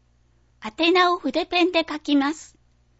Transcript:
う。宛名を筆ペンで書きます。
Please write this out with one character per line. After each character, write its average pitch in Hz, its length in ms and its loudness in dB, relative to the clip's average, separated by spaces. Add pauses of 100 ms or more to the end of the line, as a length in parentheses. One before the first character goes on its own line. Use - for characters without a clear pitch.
(640)
う。 220 40 -10 (140)
宛 339 100 4
名 359 220 4
を 359 60 -4
筆 311 260 -4
ペ 349 200 0
ン 359 60 0
で 330 160 0
書 302 120 -10
き 285 160 -2
ま 285 180 0
す。 - 240 -20 (420)